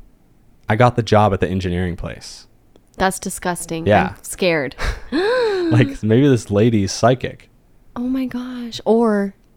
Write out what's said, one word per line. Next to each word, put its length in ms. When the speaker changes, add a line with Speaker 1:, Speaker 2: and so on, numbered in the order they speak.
Speaker 1:
I 80
got 200
the 60
job 300
at 80
the 80
engineering 480
place. 520
Speaker 2:
That's 240
disgusting. 640
Speaker 1:
Yeah. 300
Speaker 2:
I'm 80
scared. 500
<laughs> 200
Speaker 1:
Like, 380
maybe 260
this 220
lady's 420
psychic. 560
Speaker 2:
Oh 100
my 200
gosh. 580
Or 500